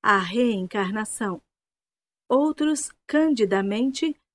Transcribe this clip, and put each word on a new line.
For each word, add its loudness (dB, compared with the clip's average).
a 4
reencarnação. -2
Outros, 0
candidamente, 0